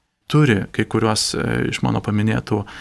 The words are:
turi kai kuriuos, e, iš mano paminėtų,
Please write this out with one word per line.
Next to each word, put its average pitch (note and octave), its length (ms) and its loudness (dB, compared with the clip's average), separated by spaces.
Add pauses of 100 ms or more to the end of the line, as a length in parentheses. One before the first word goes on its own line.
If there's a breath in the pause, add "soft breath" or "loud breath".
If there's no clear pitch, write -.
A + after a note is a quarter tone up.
(300)
turi C3+ 320 4 (100)
kai A2 160 -2
kuriuos, A2 460 0
e, - 100 -2 (240)
iš - 140 -4
mano A2+ 180 0
paminėtų, G#2+ 640 0 (180 loud breath)